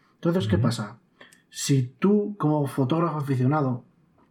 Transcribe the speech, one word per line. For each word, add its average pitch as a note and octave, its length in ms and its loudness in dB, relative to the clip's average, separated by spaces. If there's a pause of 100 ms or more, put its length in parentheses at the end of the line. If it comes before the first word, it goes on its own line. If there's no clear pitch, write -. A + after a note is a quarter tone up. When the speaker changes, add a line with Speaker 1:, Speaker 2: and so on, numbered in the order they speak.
(160)
Speaker 1:
Entonces, E3+ 320 0
¿qué G2+ 80 2
Speaker 2:
Ujú. G#2+ 80 0
Speaker 1:
pasa? - 360 -4 (500)
Si C3+ 500 -2
tú, G#3 400 2
como D3+ 280 0
fotógrafo D3+ 500 0
aficionado, C3 680 0 (480)